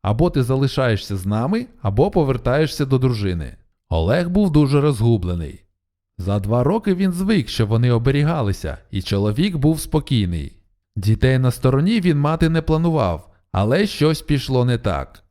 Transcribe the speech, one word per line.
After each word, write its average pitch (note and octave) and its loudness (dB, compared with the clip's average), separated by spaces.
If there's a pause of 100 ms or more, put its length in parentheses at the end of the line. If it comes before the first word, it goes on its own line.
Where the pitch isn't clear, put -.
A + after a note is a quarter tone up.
Або A2+ 2
ти C#3+ 0
залишаєшся B2+ 0
з F2+ -6
нами, C#3 -2 (160)
або A#2 2
повертаєшся C#3 0
до C3 2
дружини". G2+ -2 (320)
Олег A2+ 0
був G3 2
дуже C#3+ 4
розгублений. G2+ 0 (540)
За G2+ -2
два A2+ 0
роки G3 0
він F#3 0
звик, F#3+ 0
що - -2
вони B2 2
оберігалися, B2 0 (120)
і G2 -4
чоловік G#2+ 0
був D3+ 2
спокійний. F#2+ -2 (400)
Дітей A2 2
на B2+ 2
стороні D3+ 2
він E3+ 2
мати D#3+ 0
не D#3+ 0
планував, D#3 -2 (200)
але A#2+ 2
щось D#3 0
пішло C3 0
не A#2+ 0
так. D2+ -6